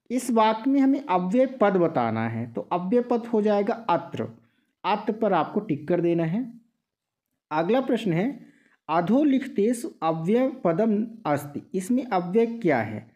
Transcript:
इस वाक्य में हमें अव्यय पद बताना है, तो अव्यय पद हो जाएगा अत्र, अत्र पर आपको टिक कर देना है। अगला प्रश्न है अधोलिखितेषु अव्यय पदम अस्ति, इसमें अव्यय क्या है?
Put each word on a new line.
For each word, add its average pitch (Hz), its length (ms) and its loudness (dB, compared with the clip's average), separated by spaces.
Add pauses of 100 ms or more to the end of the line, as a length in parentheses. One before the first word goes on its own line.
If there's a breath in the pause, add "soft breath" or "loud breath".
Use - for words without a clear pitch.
(100 loud breath)
इस 247 200 -4
वाक्य 226 400 2
में 277 100 4
हमें 269 200 2
अव्यय 185 460 2 (140)
पद 202 160 4
बताना 117 520 0
है, 113 240 -6
तो - 100 -8
अव्यय 185 400 0
पद 240 240 -4
हो 220 160 0
जाएगा 208 320 2
अत्र, 156 540 -4 (560)
अत्र 208 280 -2
पर 214 200 -2
आपको 165 280 0
टिक 156 280 -4
कर 175 120 2
देना 170 240 0
है। 202 200 -2 (1080)
अगला 175 300 2
प्रश्न 226 320 0
है 180 160 0 (600 loud breath)
अधोलिखितेषु 233 1000 2 (120)
अव्यय 165 480 0 (140)
पदम 202 320 2 (300)
अस्ति, 143 360 -2 (120)
इसमें 240 300 -2
अव्यय 185 500 0
क्या 151 260 2
है? 110 360 -6